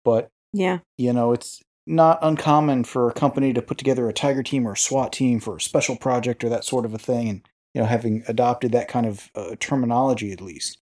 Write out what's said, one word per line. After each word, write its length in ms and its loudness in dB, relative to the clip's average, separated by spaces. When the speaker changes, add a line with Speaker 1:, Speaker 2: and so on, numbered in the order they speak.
Speaker 1:
but, 260 2
Speaker 2:
Yeah. 260 0
Speaker 1:
you 160 0
know, 200 2
it's 280 -6
not 380 4
uncommon 600 2
for 220 0
a 60 0
company 400 0
to 80 2
put 160 -8
together 320 0
a 40 -4
tiger 280 0
team 260 -2
or 40 -4
a 60 -6
swat 360 -2
team 260 2
for 180 -8
a 40 -10
special 340 -2
project 480 -2
or 60 0
that 160 -2
sort 200 -2
of 100 -6
a 40 -10
thing, 300 -2
and, 180 -8
you 60 0
know, 40 4
having 420 0
adopted 440 2
that 160 0
kind 180 0
of, 300 -6
uh, 240 -8
terminology 720 0
at 100 -12
least. 380 -12